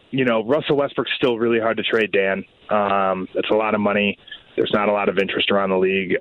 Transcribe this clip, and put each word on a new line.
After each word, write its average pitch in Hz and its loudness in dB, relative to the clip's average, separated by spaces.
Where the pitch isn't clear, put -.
you 131 0
know, 113 0
Russell 143 0
Westbrook's 139 -2
still 123 0
really 117 2
hard 110 0
to 104 -4
trade, 110 0
Dan. 95 0
Um, 98 0
it's - -4
a 110 2
lot 107 0
of 107 0
money. 101 0
There's - 0
not 104 2
a - 2
lot 101 0
of 92 0
interest 95 -2
around 98 2
the 95 2
league. 95 0